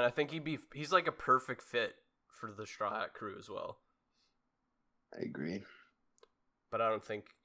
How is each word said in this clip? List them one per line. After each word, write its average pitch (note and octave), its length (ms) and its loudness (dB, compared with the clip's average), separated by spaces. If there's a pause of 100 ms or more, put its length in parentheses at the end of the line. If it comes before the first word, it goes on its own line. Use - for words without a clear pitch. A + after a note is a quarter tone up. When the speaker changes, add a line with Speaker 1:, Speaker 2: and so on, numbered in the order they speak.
Speaker 1:
I B2 40 8
think D3 220 0
he'd D#3 120 -4
be, D3 160 -2 (140)
he's, C#3+ 180 -4
like, F3+ 160 6
a D3+ 40 0
perfect B2+ 500 4
fit A2+ 340 0 (320)
for - 240 -12
the G#2 160 -8
Straw G#2 320 -2
Hat F#2 140 -4
crew G2+ 240 -8
as F2+ 120 -14
well. - 300 -6 (1400)
Speaker 2:
I D#2 40 -4
agree. F2 420 -4 (1080)
Speaker 1:
But A2+ 120 0
I A2+ 80 4
don't G#2+ 140 2
think, G#2 220 -6 (200)